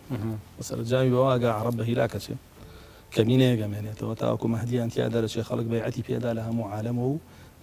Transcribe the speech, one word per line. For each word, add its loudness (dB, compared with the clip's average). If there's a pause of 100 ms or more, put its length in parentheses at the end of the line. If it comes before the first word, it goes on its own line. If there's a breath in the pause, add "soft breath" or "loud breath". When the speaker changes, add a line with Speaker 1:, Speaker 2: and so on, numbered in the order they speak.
(100)
Speaker 1:
مهم. -4 (320)
Speaker 2:
سەرنجامی 2
بەواگە 4
عەرەب 0
بە -2
هیلاکە 2
چێ؟ -8 (800 soft breath)
کەمینەیە 6
گەمێنێتەوە، -4
تاوەکو 0
مەهدیان -2
تیا 0
دەرەچێ، 0
خەڵک -2
بەیعەتی -2
پێدا -2
لە -4
هەموو -2
عالەمەوە -2
و -4 (440 soft breath)